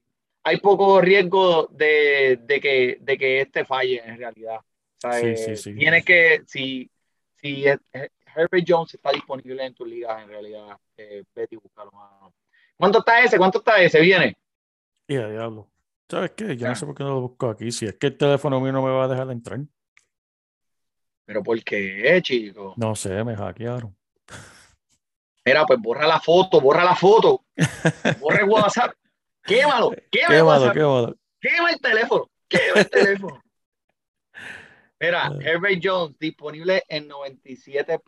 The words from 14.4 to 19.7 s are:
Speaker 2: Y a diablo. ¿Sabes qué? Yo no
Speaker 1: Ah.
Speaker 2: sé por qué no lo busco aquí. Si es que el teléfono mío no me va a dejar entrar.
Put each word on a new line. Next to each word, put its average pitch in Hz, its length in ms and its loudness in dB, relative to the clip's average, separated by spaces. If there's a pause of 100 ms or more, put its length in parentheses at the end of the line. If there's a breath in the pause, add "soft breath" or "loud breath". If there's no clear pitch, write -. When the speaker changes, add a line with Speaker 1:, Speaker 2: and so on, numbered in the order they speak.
Speaker 2:
Y 143 80 -4
a 117 140 -4
diablo. 110 420 -12 (380)
¿Sabes 180 260 -6
qué? 208 220 -8
Yo 117 100 -6
no 123 60 -4
Speaker 1:
Ah. - 20 -6
Speaker 2:
sé 143 100 -12
por 143 100 -14
qué 143 80 -10
no 139 80 -6
lo 135 100 -4
busco 123 280 -6
aquí. 110 220 -8
Si 117 140 -8
es 98 100 -10
que 143 120 -4
el 135 100 -4
teléfono 143 420 0
mío 131 120 -4
no 135 120 -2
me 131 80 -2
va 131 140 0
a - 20 -4
dejar 131 240 -6
entrar. 117 280 -12 (1700)